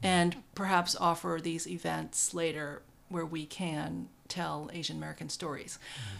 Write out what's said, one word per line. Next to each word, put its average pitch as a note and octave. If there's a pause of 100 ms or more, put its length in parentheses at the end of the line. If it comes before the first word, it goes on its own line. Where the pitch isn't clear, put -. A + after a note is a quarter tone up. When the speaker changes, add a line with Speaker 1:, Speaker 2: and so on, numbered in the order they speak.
Speaker 1:
and F3 (200)
perhaps F#3
offer E3+
these E3
events E3
later D3+ (260)
where E3+
we D#3
can D#3 (180)
tell D#3
Asian D#3
American D#3
stories. -
Speaker 2:
Mm-hmm. G#2